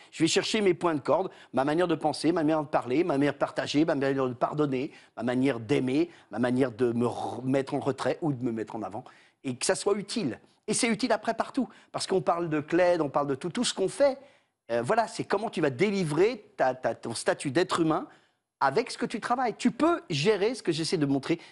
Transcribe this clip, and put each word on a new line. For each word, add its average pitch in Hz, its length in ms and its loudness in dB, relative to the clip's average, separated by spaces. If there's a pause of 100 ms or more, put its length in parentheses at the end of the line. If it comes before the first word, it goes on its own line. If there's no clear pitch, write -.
(120)
Je - 120 -2
vais 160 40 4
chercher 196 340 2
mes 185 120 4
points 165 220 0
de 135 60 -2
corde, 165 280 2 (240)
ma 131 100 2
manière 165 240 2
de 160 80 2
penser, 151 360 0
ma 175 100 2
manière 156 220 2
de 143 60 -8
parler, 135 340 0
ma 147 160 2
manière 143 140 4
de - 40 -8
partager, 143 480 0
ma 165 80 2
manière 135 340 0
de 123 60 -2
pardonner, 147 580 -2 (240)
ma 113 60 -10
manière 127 380 0
d'aimer, 135 500 0 (220)
ma 104 80 -6
manière 123 320 2
de 120 200 2
me 120 140 2
re-, - 380 -4
mettre 135 320 -2
en 135 40 0
retrait - 420 -2
ou 147 120 0
de 120 100 -6
me 123 80 -2
mettre 110 240 -6
en 110 60 -6
avant, 95 220 -8 (400)
et 131 120 -4
que - 100 -8
ça 190 100 2
soit 202 200 0
utile. 175 440 -4 (280)
Et 214 60 -2
c'est 233 140 0
utile 226 240 0
après 226 240 -2
partout, - 340 -4 (220)
parce - 160 -8
qu'on 185 140 2
parle 170 280 0
de 151 100 0
Cled, 175 400 4
on 147 100 0
parle 143 180 0
de 139 80 -2
tout, 175 140 -6
tout 240 140 -2
ce - 80 -2
qu'on 190 160 0
fait, 269 300 2 (540)
euh, 117 100 0
voilà, 208 260 0
c'est - 160 -8
comment 208 280 -2
tu 175 100 -2
vas 147 80 4
délivrer 185 720 2 (140)
ta, 131 160 2
ta, 117 220 -2
ton 113 180 -8
statut 151 380 -2
d'être 175 300 2
humain 160 260 0 (520)
avec 143 300 2
ce - 80 -10
que 247 80 -4
tu 220 140 -6
travailles. 247 400 -2
Tu 240 100 2
peux 330 400 0
gérer, 196 460 2
ce - 80 -14
que 175 80 -2
j'essaie 160 260 -2
de 147 80 2
montrer, 139 340 0 (120)